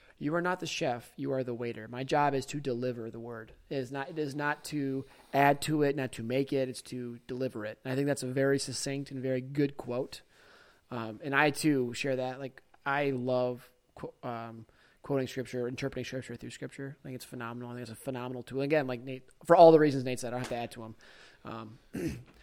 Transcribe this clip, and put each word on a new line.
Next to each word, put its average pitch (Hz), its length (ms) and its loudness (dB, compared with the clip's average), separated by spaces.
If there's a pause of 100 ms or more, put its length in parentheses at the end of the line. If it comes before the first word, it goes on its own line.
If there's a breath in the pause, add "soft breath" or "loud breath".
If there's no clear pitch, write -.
(200 soft breath)
you 151 160 -2
are 170 60 2
not 180 180 0
the 165 80 -6
chef, 123 480 -4
you 139 160 -4
are 131 120 0
the 120 120 -4
waiter. 117 320 -6
My 123 160 -8
job 143 320 4
is 131 120 0
to 147 120 -4
deliver 120 500 -2
the 117 120 -12
word. 113 320 -12 (160)
It 147 80 -4
is 127 140 -4
not, 139 180 -6
it 160 100 -8
is 143 160 -2
not 147 300 -2
to 135 400 -2 (280 loud breath)
add 143 280 6
to 151 200 0
it, 143 140 4
not 131 180 -4
to 117 100 -8
make 135 300 0
it, 131 160 2
it's 120 140 -10
to 120 420 -10
deliver 123 400 -4
it." 113 180 -10
And 131 80 -4
I 131 40 0
think 143 100 2
that's 143 160 0
a 127 60 -4
very 135 320 4
succinct 139 500 -6
and 131 140 -8
very 131 180 0
good 139 360 0
quote. - 440 -6 (680 soft breath)
Um, 110 320 -6
and 139 100 -4
I 147 160 6
too 131 440 2
share 131 240 -2
that. 127 220 -6
Like, 135 220 -12 (240)
I 143 260 2
love 123 560 0 (280)
qu-, - 180 -12 (100)
um, 113 420 -10 (360 soft breath)
quoting 135 260 0
scripture, 123 420 -4
interpreting 127 360 -6
scripture 123 300 -8
through 123 140 -12
scripture. 139 500 -12
I - 40 -20
think 131 120 -10
it's 123 100 -12
phenomenal. 120 460 -10
I 120 40 -10
think 123 80 -8
it's 113 80 -12
a - 120 -16
phenomenal 127 400 -6
tool. 131 180 -4
Again, 143 260 2
like 123 160 -6
Nate, 131 200 -12 (220)
for 170 100 8
all 165 160 12
the 160 80 12
reasons 139 240 4
Nate 127 160 -2
said, 120 100 -6
I - 20 -6
don't 123 100 -4
have 120 80 -6
to 123 60 -4
add 117 160 -6
to 113 120 -14
'em. 110 120 -14 (500 loud breath)
Um, 113 340 -12 (140)
<clears throat> - 260 -6 (240 soft breath)